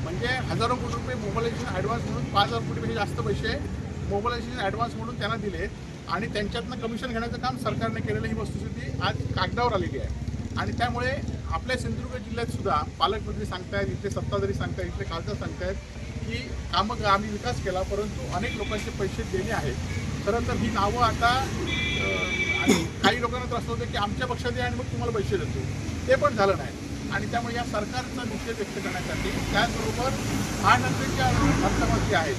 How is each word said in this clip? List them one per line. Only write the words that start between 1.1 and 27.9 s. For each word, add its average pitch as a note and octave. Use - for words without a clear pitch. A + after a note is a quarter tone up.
मोबिलायझेशन A3
ॲडव्हान्स G3+
म्हणून A3
पाच G3+
हजार A#3
कोटीपेक्षा A3
जास्त A#3+
पैसे A3+
मोबिलायझेशन A#3
ॲडव्हान्स G#3+
म्हणून A3
त्यांना G#3+
दिले G3+
आणि G3+
त्यांच्यातनं A#3
कमिशन A#3
घेण्याचं A#3
काम B3
सरकारने A3+
केलेलं, G#3+
ही A3
वस्तुस्थिती -
आज G3+
कागदावर G3
आलेली F#3
आहे. -
आणि F3+
त्यामुळे B3
आपल्या B3+
सिंधुदुर्ग A3+
जिल्ह्यात A#3
सुद्धा E3
पालकमंत्री G3+
सांगतायत, G3
इथले G3
सत्ताधारी G3
सांगतायत, F3+
इथले F3
खासदार E3+
सांगतायत F3+
की A#3
कामं G#3+
आम्ही G#3
विकास G#3
केला, F#3
परंतु G3+
अनेक B3
लोकांचे A3
पैसे F#3+
देणे G3
आहेत. D3
खरं A#3
तर B3
ही A#3
नावं A3
आता, A#3
अ, -
आणि F3
काही A3+
लोकांना B3
त्रास A#3+
होतो A#3+
की A#3+
आमच्या G#3
पक्षात B3
या B3
आणि A#3+
मग B3+
तुम्हाला -
पैसे F#3+
देतो, -
ते B3+
पण C#4+
झालं G3
नाही. -
आणि G#3
त्यामुळे A#3
या A#3+
सरकारचा B3